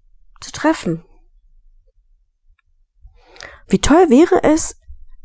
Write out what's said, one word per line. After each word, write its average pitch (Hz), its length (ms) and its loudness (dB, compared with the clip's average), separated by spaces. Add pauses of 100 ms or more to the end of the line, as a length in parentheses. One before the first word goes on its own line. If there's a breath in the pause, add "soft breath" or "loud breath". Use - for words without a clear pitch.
(400)
zu - 140 -20
treffen. 190 500 -4 (2750 loud breath)
Wie 196 120 0
toll 330 300 2
wäre 311 340 4
es, - 360 -2 (460)